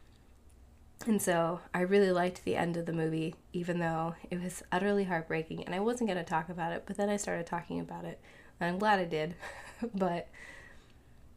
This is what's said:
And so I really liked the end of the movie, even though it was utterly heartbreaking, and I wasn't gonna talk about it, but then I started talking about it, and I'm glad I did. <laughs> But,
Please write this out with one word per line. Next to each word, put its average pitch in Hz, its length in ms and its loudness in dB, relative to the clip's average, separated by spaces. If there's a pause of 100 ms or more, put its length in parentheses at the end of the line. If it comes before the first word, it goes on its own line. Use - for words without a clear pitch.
(1040)
And 214 160 4
so 170 380 2 (140)
I 175 80 0
really 190 300 6
liked 180 320 2
the 180 120 0
end 170 220 2
of 170 80 -2
the 170 80 -2
movie, 160 420 0 (180)
even 175 260 -2
though 165 360 0 (160)
it 180 100 -4
was 180 300 -8
utterly 202 320 2
heartbreaking, 160 640 -2
and 175 100 -4
I 185 40 0
wasn't 233 280 2
gonna 180 160 0
talk 165 260 0
about 170 220 -4
it, - 140 -6
but 196 120 -6
then 208 120 2
I 208 80 2
started 175 280 -2
talking 175 340 -4
about 170 260 -8
it, 165 140 -10 (400)
and 175 100 0
I'm 180 100 -2
glad 208 200 4
I 185 60 0
did. 165 340 -2
<laughs> - 60 -12 (480)
But, 180 360 0 (1080)